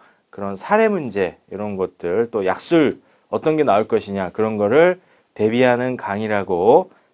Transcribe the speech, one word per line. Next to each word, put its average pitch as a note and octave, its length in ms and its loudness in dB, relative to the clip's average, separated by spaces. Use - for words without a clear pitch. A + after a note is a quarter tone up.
그런 G2 260 -10
사례 A3 320 0
문제 G#2 500 -4
이런 G2+ 280 -8
것들 F#2 520 -4
또 G2+ 160 -2
약술 B2 560 0
어떤 D#3 280 -2
게 D3+ 60 4
나올 A2 240 2
것이냐 G2 460 -2
그런 A2 240 -2
거를 D#3 440 2
대비하는 B2 640 2
강의라고 G#2 920 0